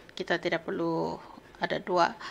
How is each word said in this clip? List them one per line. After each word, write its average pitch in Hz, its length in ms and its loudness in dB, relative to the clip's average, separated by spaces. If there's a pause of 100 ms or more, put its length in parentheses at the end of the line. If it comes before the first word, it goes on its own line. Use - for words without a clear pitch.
(120)
Kita 175 320 -2
tidak 170 240 -2
perlu 165 480 0 (480)
ada 170 160 0
dua. 180 400 4 (100)